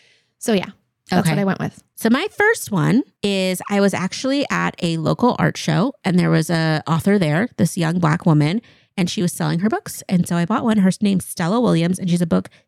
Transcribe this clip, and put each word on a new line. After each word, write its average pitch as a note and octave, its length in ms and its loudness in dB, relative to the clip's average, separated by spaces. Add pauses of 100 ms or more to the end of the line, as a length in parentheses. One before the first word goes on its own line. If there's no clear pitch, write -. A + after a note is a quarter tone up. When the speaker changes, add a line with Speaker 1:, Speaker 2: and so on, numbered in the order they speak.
(380)
Speaker 1:
so - 140 -2
yeah, F#3+ 200 0 (380)
that's F3+ 180 2
Speaker 2:
Okay. - 80 2
Speaker 1:
what - 40 0
I G3+ 60 0
went F#3+ 140 -2
with. - 220 -8 (140)
Speaker 2:
So - 140 -2
my C#4 160 2 (100)
first G#4+ 360 0
one F3 320 2 (180)
is F#3 480 -2
I G3+ 100 2
was G3 140 4
actually C4 560 -4
at E3+ 320 -2
a E3 160 -2
local D#3 400 0
art E3 180 0
show F3 380 0 (100)
and F3+ 140 2
there E3 140 2
was D#3+ 180 0
a D#3+ 380 0
author G3 320 2
there, E3 280 0 (100)
this F3+ 200 0
young E3+ 220 0
Black E3 260 0
woman, D#3 340 4 (380)
and F3+ 100 0
she - 140 -6
was F3+ 100 0
selling E3 280 -2
her G#3 100 0
books. - 400 -6
And F3 180 0
so F3 80 -2
I E3+ 100 0
bought A3+ 180 -2
one. A3 140 2
Her F#3+ 120 4 (100)
name's G3 260 0
Stella F#3+ 360 -2
Williams, F3 380 2
and F#3 100 -4
she's F3 140 2
a - 20 2
book F#3 240 0 (180)